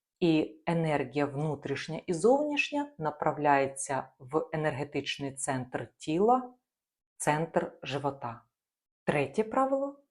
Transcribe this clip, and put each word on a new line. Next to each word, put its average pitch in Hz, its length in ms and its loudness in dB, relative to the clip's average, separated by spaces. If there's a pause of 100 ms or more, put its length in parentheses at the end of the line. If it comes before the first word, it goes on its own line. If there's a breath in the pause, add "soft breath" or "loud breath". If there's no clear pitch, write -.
(200)
і 160 460 2
енергія 147 600 0
внутрішня 139 800 -4
і 180 80 -2
зовнішня 285 840 2
направляється 143 1080 0 (120)
в 139 340 -2
енергетичний 143 840 -4
центр 127 520 -4 (100)
тіла, 220 560 2 (640)
центр 160 540 0 (120)
живота. 135 580 -6 (640)
Третє 147 400 0
правило. 269 560 -2 (120)